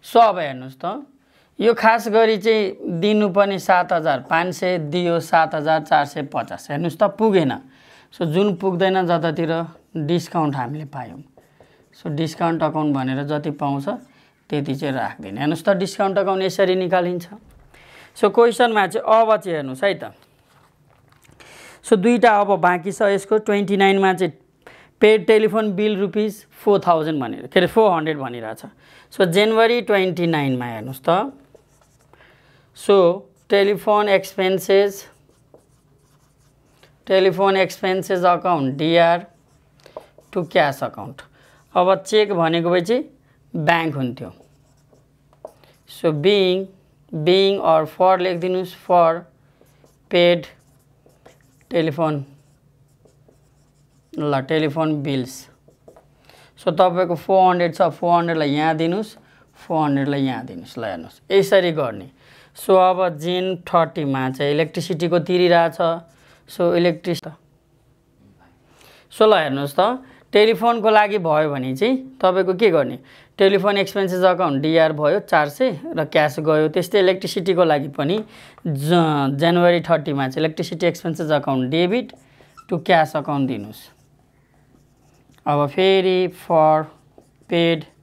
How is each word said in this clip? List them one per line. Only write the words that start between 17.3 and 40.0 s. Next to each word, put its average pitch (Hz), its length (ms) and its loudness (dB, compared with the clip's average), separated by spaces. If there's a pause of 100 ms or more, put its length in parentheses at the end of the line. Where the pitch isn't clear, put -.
So 196 180 0
क्वेसनमा 233 520 2
चाहिँ 220 340 2
अब 220 160 2
चाहिँ 180 180 -6
हेर्नुहोस् 135 280 -6
है 196 100 0
त। 117 200 -12 (1700)
So 220 120 4
दुईटा 214 440 4
अब 196 180 0
बाँकी 180 320 0
छ - 100 -6
यसको। 202 360 0
ट्वेन्टी 202 400 0
नाइनमा 196 360 4
चाहिँ 175 200 -2 (680)
पेड 208 280 4
टेलिफोन 214 460 2
बिल 208 260 -2
रुपिस 208 460 -4
फोर - 420 0
थाउजन्ड 156 340 0
भनेर, 110 260 -10
के - 120 2
अरे 175 80 2
फोर 220 240 4
हन्ड्रेड 156 260 -2
भनिरहेछ। 120 440 -10 (500)
So 190 140 2
जनवरी 220 560 2
ट्वेन्टी 185 460 0
नाइनमा 135 380 -2
हेर्नुहोस् 120 440 -10
त। 208 240 0 (1500)
So 190 340 4 (280)
टेलिफोन 202 600 2
एक्सपेन्सेस, 196 1000 0 (2000)
टेलिफोन 190 500 2
एक्सपेन्सेस 185 640 -2
अकाउन्ट 170 520 0
डिआर 170 500 2 (1080)